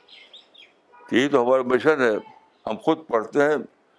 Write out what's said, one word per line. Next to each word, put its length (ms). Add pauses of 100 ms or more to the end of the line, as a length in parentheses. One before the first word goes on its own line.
(1120)
یہی 180
تو 140
ہمارا 200
مشن 380
ہے، 160 (500)
ہم 100
خود 300
پڑھتے 360
ہیں 140 (420)